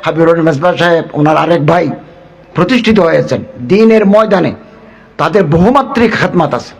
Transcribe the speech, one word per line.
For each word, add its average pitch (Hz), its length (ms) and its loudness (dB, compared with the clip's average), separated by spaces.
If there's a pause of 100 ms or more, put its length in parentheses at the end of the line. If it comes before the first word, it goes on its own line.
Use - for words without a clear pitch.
হাবিবুর 165 240 0
রহমান 165 180 2
মেজবাহ 160 300 0
সাহেব, 165 380 0
ওনার 151 240 0
আরেক 156 280 0
ভাই 165 240 0 (680)
প্রতিষ্ঠিত 220 440 0
হয়েছেন 151 440 0 (180)
দ্বীনের 214 440 2
ময়দানে, 196 500 0 (640)
তাদের 160 260 0
বহুমাত্রিক 226 720 0
খেদমত 165 400 -2
আছে। 110 260 -8